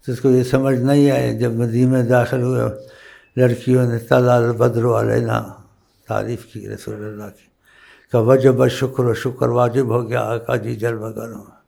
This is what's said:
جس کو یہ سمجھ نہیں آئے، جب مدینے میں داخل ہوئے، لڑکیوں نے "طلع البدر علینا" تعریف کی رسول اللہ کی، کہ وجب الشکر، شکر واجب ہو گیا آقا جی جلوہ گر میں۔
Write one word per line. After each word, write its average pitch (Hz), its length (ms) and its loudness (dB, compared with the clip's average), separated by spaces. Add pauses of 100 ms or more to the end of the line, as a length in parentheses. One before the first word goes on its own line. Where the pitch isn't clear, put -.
جس 123 140 -6
کو 135 80 4
یہ 127 140 4
سمجھ 135 360 0
نہیں 143 320 4
آئے، 123 280 0
جب 120 120 0
مدینے 120 400 0
میں 127 120 2
داخل 123 380 0
ہوئے، 123 200 -2 (760)
لڑکیوں 123 500 2
نے 117 120 -2
"طلع 123 360 2
البدر 117 500 2
علینا" 113 640 0 (600)
تعریف 107 380 -6
کی 101 240 -16
رسول 104 260 -12
اللہ 104 280 -12
کی، - 240 -20 (640)
کہ 120 60 2
وجب 131 440 4
الشکر، 123 520 0
شکر 123 360 -4
واجب 120 380 0
ہو 113 220 -2
گیا 120 120 -4
آقا 113 340 -4
جی 113 200 -6
جلوہ 113 340 -6
گر 110 180 -12
میں۔ 101 280 -18 (120)